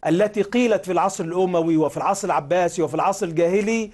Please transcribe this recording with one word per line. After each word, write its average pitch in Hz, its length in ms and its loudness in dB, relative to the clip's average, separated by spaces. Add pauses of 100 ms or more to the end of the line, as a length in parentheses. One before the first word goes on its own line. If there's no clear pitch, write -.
التي 202 360 2
قيلت 226 420 2
في 185 80 -6
العصر 180 320 0
الأموي 170 520 0
وفي 151 200 0
العصر 190 300 -2
العباسي 165 560 0
وفي 147 120 -2
العصر 190 320 -2
الجاهلي، 202 680 0